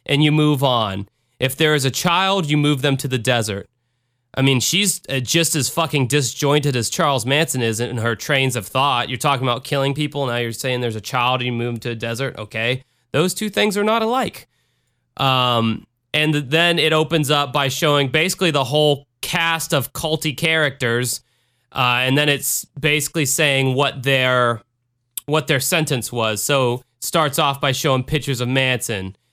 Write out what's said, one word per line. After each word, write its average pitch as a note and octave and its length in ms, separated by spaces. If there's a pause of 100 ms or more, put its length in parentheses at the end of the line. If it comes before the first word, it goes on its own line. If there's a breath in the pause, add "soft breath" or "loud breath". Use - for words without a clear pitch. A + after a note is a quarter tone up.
and C#3+ 180
you D3+ 80
move D3+ 320
on. G#2+ 440 (320)
If C3 180
there D3+ 180
is C3+ 100
a C3 60
child, F3+ 580
you D3 80
move D3 240
them C#3+ 160
to C3+ 100
the B2+ 120
desert." A2 500 (680)
I C3+ 80
mean, C3+ 160
she's, F#3+ 500
uh, C3+ 100
just D#3+ 360
as C#3 140
fucking D3+ 380
disjointed C#3+ 680
as A#2 160
Charles C#3 340
Manson C#3 380
is A2+ 160
in A#2+ 180
her A2+ 180
trains C3 400
of G#2+ 120
thought. C3 420
You're A#2+ 80
talking C3+ 280
about A#2+ 180
killing C#3 320
people, C#3+ 320
now A#2+ 100
you're A#2+ 140
saying B2+ 300
there's A#2 140
a G#2+ 60
child B2 400
and B2 60
you B2 40
move A#2+ 220
them A#2 60
to A#2+ 100
a A#2 60
desert. A#2 420
Okay. A#2 460 (280 soft breath)
Those F3 220
two G#3+ 160
things G#3 260
are G#3 80
not A3 200
alike. A#3+ 440 (680)
Um, B2 680 (260)
and D3+ 200
th-, D3 140
then E3+ 300
it D#3 160
opens D#3 380
up C#3+ 200
by C#3 180
showing C#3+ 400
basically E3+ 420
the C#3 120
whole D3 440 (140)
cast E3 520
of C#3 200
culty D#3 440
characters, C3+ 840 (500)
uh, B2 300
and C3 140
then D3 140
it's - 360 (140)
basically D3+ 460
saying C3+ 480
what C3+ 300
their, B2+ 580 (640)
what D3 220
their C#3+ 120
sentence D3 520
was. A2 320
So B2+ 320
it - 280
starts D#3 360
off C#3 200
by C#3 120
showing C3 320
pictures C#3 380
of A#2+ 60
Manson. A#2+ 680 (180)